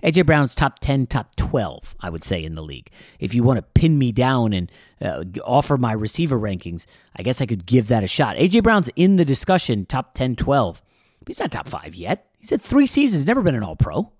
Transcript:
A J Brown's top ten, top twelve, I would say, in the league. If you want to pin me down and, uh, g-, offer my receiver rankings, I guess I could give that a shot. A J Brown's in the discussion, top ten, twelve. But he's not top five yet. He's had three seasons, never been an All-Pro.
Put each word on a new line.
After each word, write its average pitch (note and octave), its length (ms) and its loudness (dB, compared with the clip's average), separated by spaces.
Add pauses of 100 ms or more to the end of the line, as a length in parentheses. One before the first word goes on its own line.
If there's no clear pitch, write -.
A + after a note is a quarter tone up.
A E3 120 2
J F3+ 80 6
Brown's D3 340 4
top - 240 -2
ten, C#3 260 0
top - 300 -6
twelve, - 640 -4
I F2+ 100 -8
would E2 140 -8
say, F2+ 180 -4
in D#2 140 -8
the D#2+ 80 -10
league. C#2 260 -14 (300)
If - 140 -6
you A#2+ 100 2
want B2 140 4
to - 60 -6
pin D#3+ 360 4
me B2 140 0
down B2 400 2
and, F2+ 180 -4 (300)
uh, E2+ 240 -6
g-, F#2 160 -12
offer C#3 340 0
my B2 160 0
receiver A2+ 480 -2
rankings, F#2 460 -8 (320)
I F2+ 60 -10
guess B2 180 -2
I C3 40 -2
could G2+ 200 -4
give G#2+ 240 2
that A2 160 2
a - 20 -4
shot. A2+ 300 -2
A F3+ 100 4
J G#3+ 140 4
Brown's G3+ 340 4
in F#3+ 220 4
the E3+ 80 4
discussion, C3+ 580 0
top - 300 -6
ten, B2+ 240 -2
twelve. B2+ 440 0 (380)
But - 80 -20
he's - 140 -12
not G4+ 100 -4
top - 160 -10
five E2+ 280 -12
yet. F2+ 320 -6 (100)
He's - 140 -8
had C4 100 -2
three C#4 240 4
seasons, A3+ 420 2
never B3 140 2
been E3 140 2
an A2 80 -4
All-Pro. E2+ 560 -2